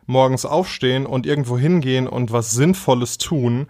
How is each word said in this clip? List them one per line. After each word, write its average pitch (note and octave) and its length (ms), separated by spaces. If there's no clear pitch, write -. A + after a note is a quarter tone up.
morgens C3 400
aufstehen C3+ 580
und C3 220
irgendwo B2+ 320
hingehen C3 500
und A#2+ 240
was A#2 200
Sinnvolles B2+ 640
tun, B2+ 520